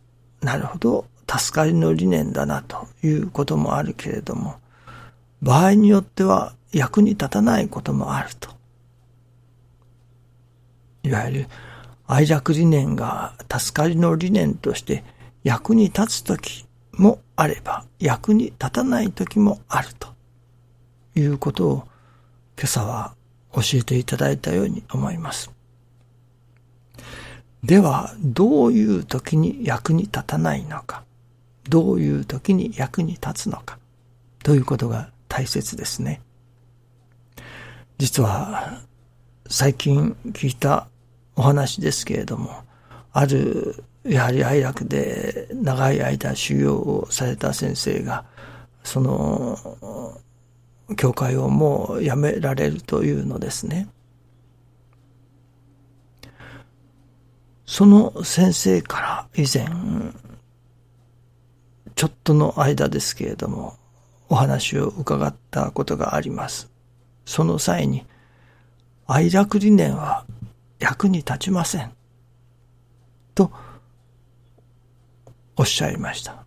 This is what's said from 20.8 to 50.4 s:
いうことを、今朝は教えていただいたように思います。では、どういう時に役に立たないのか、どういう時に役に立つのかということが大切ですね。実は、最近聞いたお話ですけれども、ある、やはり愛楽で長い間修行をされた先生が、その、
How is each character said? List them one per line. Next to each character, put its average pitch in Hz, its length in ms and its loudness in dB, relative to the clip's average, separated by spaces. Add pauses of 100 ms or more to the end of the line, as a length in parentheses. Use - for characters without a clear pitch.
い 156 120 2
う 143 120 0
こ 127 140 -4
と 175 160 0
を、 135 200 -2 (680)
今 - 80 -4
朝 123 200 -2
は 110 300 -8 (400)
教 131 60 0 (140)
え 123 80 2
て 127 160 0
い 123 60 -2
た - 120 -4
だ 139 140 0
い 139 80 -2
た - 140 -4
よ 190 100 2
う 202 60 0
に - 220 -6
思 135 220 -4
い 170 60 -8
ま 151 140 -10
す。 - 180 -12 (2000)
で 170 160 6
は、 156 400 2
ど 214 480 4
う 233 60 4
い 220 120 4
う 196 200 2
時 - 320 -2
に 170 280 0
役 127 280 -2
に 170 120 2
立 165 200 -6
た 151 140 -4
な 156 180 0
い 135 80 -8
の 156 180 -12
か、 - 220 -16 (640)
ど 165 260 4
う 175 60 0
い 143 200 0
う 135 40 -6
時 139 300 0
に 190 200 0
役 135 280 -4
に 165 100 -4
立 - 320 -8
つ 220 60 -4
の - 100 -8
か - 180 -18 (640)
と 147 120 4
い 139 40 6
う 127 60 2
こ 131 140 -2
と 127 100 -2
が 113 220 -6 (180)
大 131 180 -4
切 - 300 -6
で - 80 -10
す - 180 -6
ね。 143 180 -6 (1800)
実 135 240 0
は、 127 580 -4 (640)
最 135 280 2
近 147 420 0 (160)
聞 - 160 -4
い 127 60 -4
た - 340 -2 (480)
お 151 60 2
話 143 380 2
で 156 120 -2
す - 120 -6
け - 120 -4
れ - 80 -6
ど - 120 -8
も、 - 280 -12 (480)
あ 139 120 2
る、 139 600 -2 (200)
や 139 200 2
は 123 80 0
り 135 100 2
愛 135 180 2
楽 131 260 -4
で - 680 -4
長 135 400 0
い 135 100 0
間 135 320 -4
修 - 220 -2
行 69 200 2
を - 340 -4
さ - 160 -4
れ 123 100 -4
た 139 160 -4
先 - 240 -4
生 143 260 -4
が、 - 220 -8 (580)
そ - 180 -4
の、 - 1200 -4 (760)